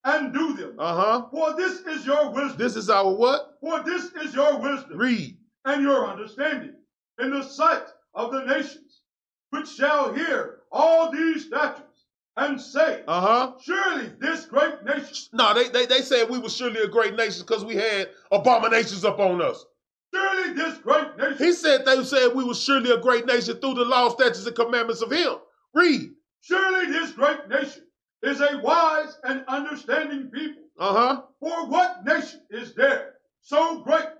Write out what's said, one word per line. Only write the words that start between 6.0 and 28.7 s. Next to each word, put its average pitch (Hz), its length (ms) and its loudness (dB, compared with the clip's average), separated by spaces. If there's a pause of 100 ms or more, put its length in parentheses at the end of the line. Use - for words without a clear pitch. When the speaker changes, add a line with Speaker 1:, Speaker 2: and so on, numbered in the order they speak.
Speaker 1:
understanding 220 680 -8 (440)
in 269 120 -2
the 277 120 -4
sight 311 400 0 (300)
of 220 180 -6
the 180 140 -4
nations, - 560 -4 (480)
which 302 180 -8
shall 277 460 0
hear 302 460 -4 (120)
all 330 400 4
these 320 360 -2
statutes - 580 -6 (320)
and 277 240 -4
say, - 460 0
Speaker 2:
Uh-huh. 220 520 2
Speaker 1:
"Surely 349 480 -2 (120)
this 320 260 -6
great 294 380 0
nation." - 500 -6
Speaker 2:
No, 226 200 4
they, 240 160 2
they, 247 180 2
they 254 140 4
said 240 280 2
we 254 100 -4
were 220 100 -8
surely 226 320 -4
a 208 60 2
great 214 280 0
nation 220 300 -2
'cause 214 200 -2
we 226 100 -6
had 202 340 -2 (220)
abominations 226 720 4
up 202 160 0
on 180 220 2
us. 127 240 -2 (480)
Speaker 1:
"Surely 370 400 0
this 320 240 -4
great 294 400 0
nation." 269 200 -2
Speaker 2:
He 339 140 4
said 294 340 4
they 262 180 6
said 254 320 4
we 262 80 0
were 240 100 -2
surely 254 380 2
a 226 80 6
great 240 260 2
nation 240 340 0
through 269 140 -2
the 247 120 0
law, 247 240 4
statutes, 240 360 2
and 233 100 -6
commandments 233 460 0
of 220 100 -4
him. 311 220 0 (400)
Read. 311 380 0 (300)
Speaker 1:
"Surely 370 500 -2
this 311 200 -4
great 285 380 -2
nation 277 340 -4 (380)
is 277 200 -2
a 285 180 0
wise 311 640 2